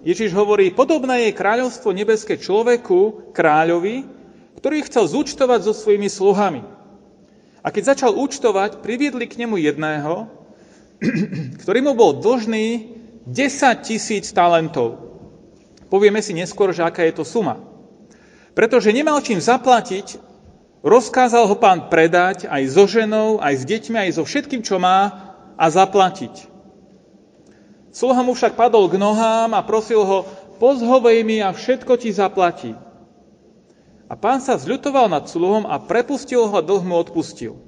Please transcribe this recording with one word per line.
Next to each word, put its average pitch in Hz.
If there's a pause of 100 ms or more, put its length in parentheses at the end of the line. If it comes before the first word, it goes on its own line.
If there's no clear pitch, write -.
Ježiš 185
hovorí: 202
„Podobné 254
je 202
kráľovstvo 226
nebeské 208
človeku, 214
kráľovi, 170 (560)
ktorý 294
chcel 226
zúčtovať 247
so 214
svojimi 202
sluhami. 190 (1000)
A 151
keď 214
začal 240
účtovať, 208
priviedli 240
k 226
nemu 220
jedného, 151 (720)
<clears throat> -
ktorý 226
mu 285
bol 156
dlžný 226 (280)
desať 247
tisíc 202
talentov.“ 160 (880)
Povieme 202
si 175
neskôr, 180
že 170
aká 170
je 160
to 160
suma. 165 (960)
„Pretože 220
nemal 294
čím 190
zaplatiť, 233 (640)
rozkázal 233
ho 208
pán 185
predať 175
aj 139
so 175
ženou, 214
aj 147
s 165
deťmi, 226
aj 170
so -
všetkým, 277
čo 202
má, 190 (220)
a 165
zaplatiť. 185 (1400)
Sluha 247
mu 247
však 240
padol 220
k 190
nohám 220
a 185
prosil 220
ho: 190 (320)
'Pozhovej 240
mi 220
a 190
všetko 247
ti 226
zaplatím.' 180 (1300)
A -
pán 254
sa 233
zľutoval 254
nad 147
sluhom 196
a 143
prepustil 240
ho 202
a 175
dlh 180
mu 175
odpustil. 151 (120)